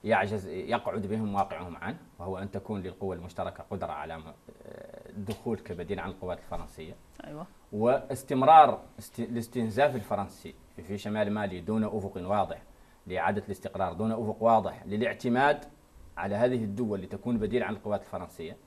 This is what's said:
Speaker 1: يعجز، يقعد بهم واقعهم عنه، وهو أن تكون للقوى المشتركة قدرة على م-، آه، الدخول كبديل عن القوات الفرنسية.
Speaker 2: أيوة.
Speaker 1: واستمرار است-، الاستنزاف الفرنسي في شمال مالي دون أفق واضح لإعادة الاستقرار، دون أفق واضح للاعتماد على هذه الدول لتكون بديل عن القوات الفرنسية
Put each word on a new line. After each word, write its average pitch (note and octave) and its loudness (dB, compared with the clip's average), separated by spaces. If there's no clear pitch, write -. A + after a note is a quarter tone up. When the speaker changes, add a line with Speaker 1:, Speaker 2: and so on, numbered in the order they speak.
Speaker 1:
يعجز، G#2 2
يقعد A2 -4
بهم G2+ -2
واقعهم F2+ -4
عنه، A2+ -8
وهو F#2 -6
أن G2 -8
تكون G2+ -6
للقوى F#2 -6
المشتركة E2+ -8
قدرة E2+ -6
على D#2 -8
م-، D#2+ -14
آه، D#2 -16
الدخول G#2 -6
كبديل F2 -6
عن F2 -6
القوات F2+ -6
الفرنسية. D#2+ -10
Speaker 2:
أيوة. D3+ -12
Speaker 1:
واستمرار C3 8
است-، - -14
الاستنزاف A#2 0
الفرنسي G2+ -6
في G2+ -6
شمال G#2 0
مالي G2 -2
دون A2 0
أفق G2 -4
واضح F#2 0
لإعادة F#2 0
الاستقرار، F#2 -4
دون A2 0
أفق A2 -2
واضح A2 4
للاعتماد A#2+ 2
على G2 -2
هذه A#2+ 4
الدول G#2 -2
لتكون G2+ -4
بديل G#2+ 0
عن G2 -4
القوات G#2 -4
الفرنسية E2+ -10